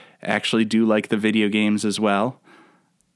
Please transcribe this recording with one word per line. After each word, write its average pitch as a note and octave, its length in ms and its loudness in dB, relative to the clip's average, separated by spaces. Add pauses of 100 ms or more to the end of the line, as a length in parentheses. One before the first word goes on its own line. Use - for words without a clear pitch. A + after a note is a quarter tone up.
(220)
actually A2 420 0
do A2 220 2
like G#2+ 220 0
the A2 100 -2
video G#2+ 320 0
games G#2+ 340 0
as G#2 160 -2
well. G#2+ 400 -2 (760)